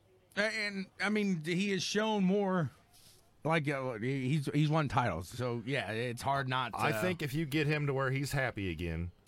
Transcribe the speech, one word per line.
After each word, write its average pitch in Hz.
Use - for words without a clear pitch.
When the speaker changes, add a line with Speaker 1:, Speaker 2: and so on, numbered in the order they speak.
Speaker 1:
A-, 196
and, 208
I 190
mean, 202
he 185
has 185
shown 214
more. 185
Like, 151
uh, 135
he-, 127
he's, 143
he's 151
won 151
titles, 90
so, 120
yeah, 120
it's 117
hard 135
not 127
to -
Speaker 2:
I 139
think 139
if 139
you 160
get 143
him 151
to 139
where 135
he's 135
happy 113
again, 85